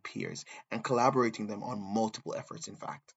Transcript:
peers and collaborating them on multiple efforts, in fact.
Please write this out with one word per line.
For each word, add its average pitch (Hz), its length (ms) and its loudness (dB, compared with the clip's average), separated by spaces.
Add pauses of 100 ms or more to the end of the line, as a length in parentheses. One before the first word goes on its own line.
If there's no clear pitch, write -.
peers - 400 -6 (260)
and 113 140 -4
collaborating 120 640 4
them 104 160 -6
on 107 160 -4
multiple 107 560 0
efforts, - 320 -8
in - 80 -12
fact. - 420 -10